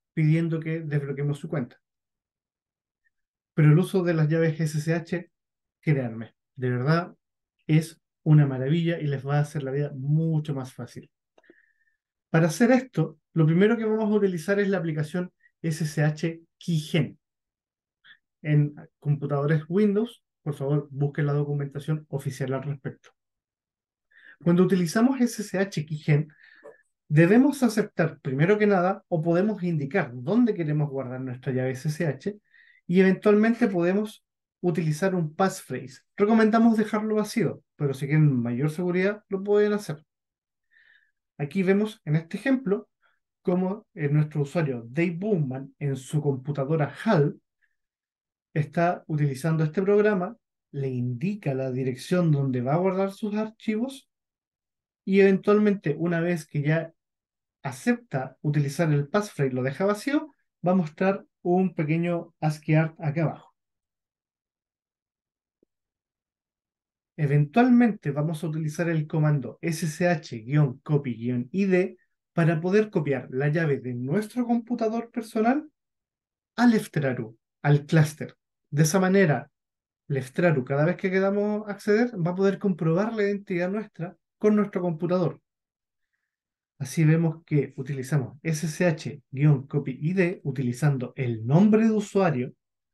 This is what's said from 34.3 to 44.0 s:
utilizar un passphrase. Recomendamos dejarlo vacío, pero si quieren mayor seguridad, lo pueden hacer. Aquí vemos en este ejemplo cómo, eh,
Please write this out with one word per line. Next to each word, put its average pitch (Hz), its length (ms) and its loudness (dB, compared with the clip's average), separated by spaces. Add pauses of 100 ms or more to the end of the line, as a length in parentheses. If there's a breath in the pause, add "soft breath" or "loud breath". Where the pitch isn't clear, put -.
utilizar 175 540 -2
un 160 200 -2
passphrase. - 640 -4 (140)
Recomendamos 220 640 4
dejarlo 214 380 -2
vacío, 208 480 -2 (140)
pero 139 180 -2
si 135 120 -6
quieren 151 240 4
mayor 123 400 -2
seguridad, 185 600 -2
lo 196 120 -6
pueden 208 300 2
hacer. 202 320 -8 (1300 soft breath)
Aquí 170 240 -4
vemos 202 420 0
en 151 120 0
este 165 200 -4
ejemplo 240 540 -2 (500)
cómo, 185 540 -2
eh, 147 160 -2